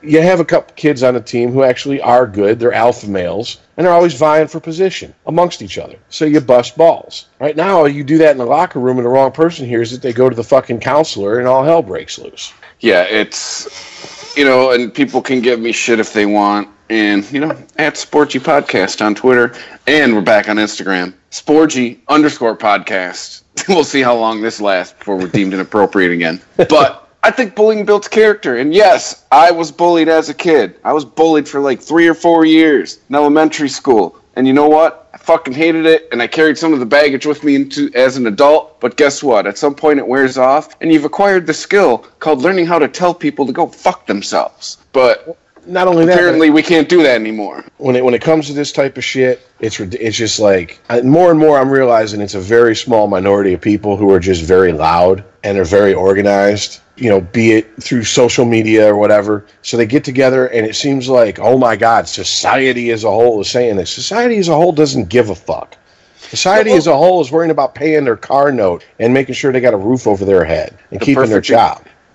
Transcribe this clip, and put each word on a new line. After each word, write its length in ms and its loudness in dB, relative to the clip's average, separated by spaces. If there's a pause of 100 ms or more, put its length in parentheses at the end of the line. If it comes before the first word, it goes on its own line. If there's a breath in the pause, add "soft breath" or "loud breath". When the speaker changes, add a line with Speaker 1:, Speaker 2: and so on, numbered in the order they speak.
Speaker 1:
you 200 2
have 180 2
a 40 0
couple 300 -2
kids 300 -2
on 100 2
a 60 -4
team 320 -4
who 100 2
actually 380 -2
are 260 2
good, 320 0
they're 140 0
alpha 340 0
males, 520 -6 (180)
and 100 0
they're 80 4
always 200 2
vying 340 2
for 100 -10
position 560 -6 (120)
amongst 360 -2
each 160 -14
other. 160 -14 (140)
So 160 -6
you 160 2
bust 360 0
balls. 500 0 (120)
Right 180 -4
now, 280 2
you 180 -2
do 160 0
that 140 4
in 60 -2
the 80 -4
locker 340 -2
room 180 -2
and 80 -2
the 40 0
wrong 200 2
person 380 -2
hears 240 -2
it, 100 -14
they 100 -4
go 160 2
to 60 -2
the 80 -6
fucking 380 0
counselor 580 -2
and 80 -2
all 160 2
hell 200 2
breaks 360 -10
loose. 340 -18 (280 loud breath)
Speaker 2:
Yeah, 240 2
it's, 1300 -10
you 80 2
know, 280 2
and 200 -2
people 300 -4
can 180 -4
give 200 0
me 120 -4
shit 280 -2
if 120 -6
they 140 0
want. 420 0 (220)
And, 420 -2
you 80 -4
know, 100 -4 (280)
at 160 -2
Sporgy 460 -2
Podcast 640 -2
on 100 0
Twitter. 400 0 (320 loud breath)
And 280 2
we're 60 0
back 300 0
on 60 -2
Instagram. 580 -6 (160)
Sporgy 680 0 (100)
underscore 480 0
podcast. 880 -6
<laughs> 220 -12
We'll 160 2
see 180 -2
how 140 2
long 260 -2
this 180 -6
lasts 380 -4
before 180 -8
we're 120 -6
deemed 260 -2
inappropriate 580 0
again. 360 -4
Speaker 1:
<laughs> 200 -2
Speaker 2:
But 400 0 (140)
I 80 2
think 240 -4
bullying 320 0
builds 220 0
character. 500 0
And 160 -2
yes, 580 2
I 200 6
was 200 -6
bullied 360 0
as 200 2
a 60 -8
kid. 400 0 (100)
I 80 -2
was 140 -2
bullied 420 0
for, 120 -6
like, 200 -2
three 260 0
or 80 4
four 300 2
years 540 2 (100)
in 60 -6
elementary 560 2
school. 480 0 (180)
And 100 0
you 60 2
know 160 4
what? 460 2
I 40 -20
fucking 360 -2
hated 320 0
it, 260 2
and 80 -4
I 60 -2
carried 320 0
some 160 0
of 60 -2
the 60 -6
baggage 380 0
with 200 -4
me 100 2
into, 400 -4
as 240 2
an 80 -2
adult. 540 2
But 160 -4
guess 260 0
what? 240 0
At 100 -6
some 180 -2
point 260 0
it 60 -6
wears 300 0
off, 460 0
and 100 0
you've 140 2
acquired 400 0
the 80 -2
skill 440 0 (200 soft breath)
called 240 -2
learning 240 0
how 140 0
to 80 0
tell 260 -2
people 320 -6
to 60 -6
go 160 -2
fuck 380 -6
themselves. 720 -6 (140)
But 460 0 (280)
Speaker 1:
Not 220 -2
only 180 4
that, 80 4
Speaker 2:
apparently 360 2
Speaker 1:
but 60 4
Speaker 2:
we 80 2
can't 240 2
do 160 4
that 100 4
anymore. 500 -6 (140)
Speaker 1:
when 180 -2
it, 80 0
when 80 2
it 100 0
comes 260 0
to 40 -10
this 200 -6
type 260 -4
of 60 -10
shit, 420 -2 (140)
it's 200 -6
rid-, 140 -10
it's 220 -6
just 240 -4
like, 400 0 (100)
I, 120 0
more 280 4
and 80 4
more 200 4
I'm 120 0
realizing 500 0
it's 140 -8
a 60 -6
very 360 2
small 300 0
minority 480 0
of 80 -6
people 340 -2
who 160 2
are 80 4
just 220 -2
very 300 2
loud 520 0 (180)
and 160 -4
are 60 0
very 300 2
organized, 880 0 (160)
you 140 -4
know, 100 2
be 320 0
it 300 -2
through 220 -4
social 400 0
media 480 2
or 40 2
whatever. 500 0 (160 soft breath)
So 160 -8
they 80 2
get 180 -2
together, 440 0
and 180 -2
it 100 -8
seems 320 -4
like, 300 2
oh 200 2
my 180 2
God, 320 0
society 800 -2
as 140 -4
a 60 0
whole 300 2
is 100 -6
saying 260 -2
that. 120 -4
Society 480 -4
as 120 -2
a 60 2
whole 180 2
doesn't 360 -2
give 220 0
a 40 -6
fuck. 420 -12 (420 loud breath)
Society 520 -2
Speaker 2:
Yeah, 40 2
well, 40 6
Speaker 1:
as 100 0
a 80 2
whole 260 2
is 100 -6
worrying 180 0
about 240 -2
paying 300 -2
their 120 0
car 360 0
note 320 -2 (140 soft breath)
and 160 0
making 200 -2
sure 180 -2
they 80 0
got 140 2
a 40 -2
roof 280 -2
over 200 -2
their 180 4
head 320 -6 (140)
and 100 -10
Speaker 2:
the 40 -6
Speaker 1:
keeping 240 2
their 120 2
Speaker 2:
perfect 60 -8
e-, 80 0
Speaker 1:
job. 320 0 (280)